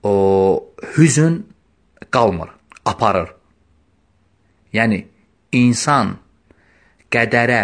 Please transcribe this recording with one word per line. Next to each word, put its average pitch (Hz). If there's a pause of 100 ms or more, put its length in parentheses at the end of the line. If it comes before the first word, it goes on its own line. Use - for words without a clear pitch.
o 101 (800)
hüzün 160 (720)
qalmır, 98 (340)
aparır. 95 (1400)
Yəni, 110 (540)
insan 123 (960)
qədərə 117